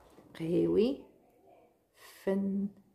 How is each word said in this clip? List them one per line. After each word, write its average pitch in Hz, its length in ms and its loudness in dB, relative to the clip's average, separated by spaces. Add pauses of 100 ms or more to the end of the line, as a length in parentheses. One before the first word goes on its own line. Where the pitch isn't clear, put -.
(380)
قهيوي 170 640 2 (1200)
فن. 196 440 -2 (260)